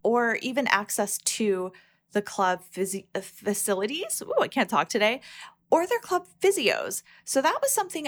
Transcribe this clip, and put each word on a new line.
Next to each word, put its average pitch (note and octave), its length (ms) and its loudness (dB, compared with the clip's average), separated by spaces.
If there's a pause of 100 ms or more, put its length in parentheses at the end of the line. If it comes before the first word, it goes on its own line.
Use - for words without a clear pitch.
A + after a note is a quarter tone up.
or A#3 320 4
even B3+ 320 -2
access G3+ 500 0
to F#3 540 -2 (400)
the G#3 100 0
club F#3 400 0 (100)
physi-, F#3+ 400 -4
uh, G3 80 -4
facilities. G#3 1040 -4
Ooh, - 180 0
I - 60 4
can't - 240 -2
talk D#3+ 180 2
today. A3+ 320 0 (500)
Or E4 180 4
their A#4 100 2
club F4+ 300 -2 (120)
physios. - 600 0 (220)
So C4+ 180 0
that F#4+ 180 2
was C5+ 120 0
something F4+ 360 -2